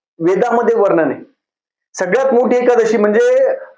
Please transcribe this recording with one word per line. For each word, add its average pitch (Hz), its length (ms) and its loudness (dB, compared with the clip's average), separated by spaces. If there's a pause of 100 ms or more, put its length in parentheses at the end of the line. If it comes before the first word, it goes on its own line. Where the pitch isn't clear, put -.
(180)
वेदामध्ये 202 580 0
वर्णन 170 340 0
आहे. 120 100 -10 (760)
सगळ्यात 233 400 -2
मोठी 247 220 2
एकादशी 233 400 2
म्हणजे 240 600 2 (220)